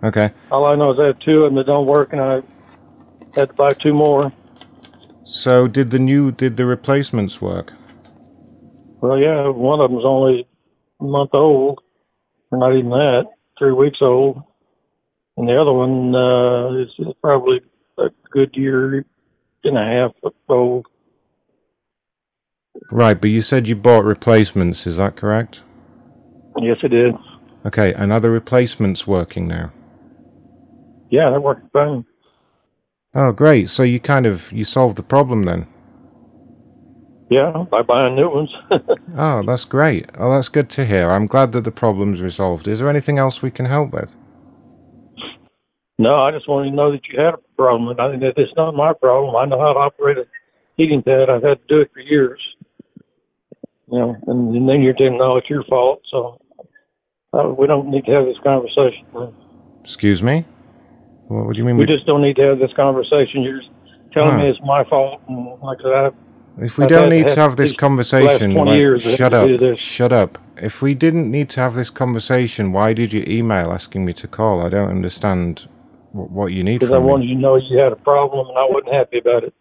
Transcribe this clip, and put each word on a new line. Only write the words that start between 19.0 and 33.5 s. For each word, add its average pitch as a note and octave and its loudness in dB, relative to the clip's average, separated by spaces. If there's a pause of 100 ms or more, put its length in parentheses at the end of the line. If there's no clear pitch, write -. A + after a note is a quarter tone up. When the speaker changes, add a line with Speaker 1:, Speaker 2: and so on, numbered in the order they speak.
Speaker 2:
and C#3 0
a G#2+ -2
half A#2+ -2 (360)
old. B2 0 (2000)
Speaker 1:
Right, A2+ 4
but G#2+ 0
you A2 0
said A#2+ 0
you A2+ -2
bought A2 6
replacements, G#2 2
is E2+ -6
that G2 -2
correct? G#2+ -4 (960)
Speaker 2:
Yes, A#2 0
I D#3 -2
did. A#2+ 2 (500)
Speaker 1:
Okay, G#2 2
and G2+ -2
are A2+ 2
the A2+ 2
replacements A2+ -2
working F2+ -4
now? E2+ -8 (1400)
Speaker 2:
Yeah, C#3+ 2
they're C#3 0
working C#3 -4
fine. C#3 0 (1120)
Speaker 1:
Oh, C3+ 2
great. B2 4